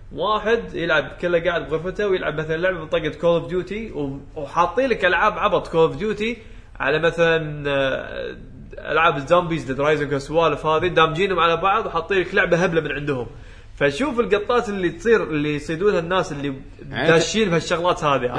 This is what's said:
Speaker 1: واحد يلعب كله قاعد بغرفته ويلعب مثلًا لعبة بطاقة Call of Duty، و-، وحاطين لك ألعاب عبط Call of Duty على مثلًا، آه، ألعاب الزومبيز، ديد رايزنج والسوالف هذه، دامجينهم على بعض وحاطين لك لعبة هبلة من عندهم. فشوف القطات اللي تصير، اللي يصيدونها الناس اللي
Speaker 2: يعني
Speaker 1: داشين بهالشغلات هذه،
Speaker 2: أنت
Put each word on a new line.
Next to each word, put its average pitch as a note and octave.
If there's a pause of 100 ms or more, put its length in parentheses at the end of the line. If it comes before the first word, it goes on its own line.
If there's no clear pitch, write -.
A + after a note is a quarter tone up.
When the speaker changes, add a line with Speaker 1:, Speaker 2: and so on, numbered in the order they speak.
(120)
Speaker 1:
واحد G3
يلعب D#3+ (100)
كله F3
قاعد E3
بغرفته F3+
ويلعب D#3
مثلًا D#3
لعبة F3
بطاقة D3+
Call E3+
of C#3+
Duty، F#3+
و-، C#3+ (160)
وحاطين F3
لك G#3
ألعاب F3+
عبط E3+
Call D#3+
of C#3
Duty G#3+ (420)
على C#3
مثلًا، D#3+
آه، C3+ (540)
ألعاب D#3+
الزومبيز، D#3+
ديد C3
رايزنج C#3+
والسوالف D3
هذه، D#3
دامجينهم E3
على E3
بعض G3
وحاطين E3+
لك F3+
لعبة F3
هبلة E3
من D3
عندهم. C#3 (480)
فشوف A3+
القطات A3
اللي F#3+
تصير، G#3
اللي D3+
يصيدونها E3+
الناس E3+
اللي C#3+ (360)
Speaker 2:
يعني B2
Speaker 1:
داشين E3+
بهالشغلات E3
هذه، C3+
Speaker 2:
أنت A#2+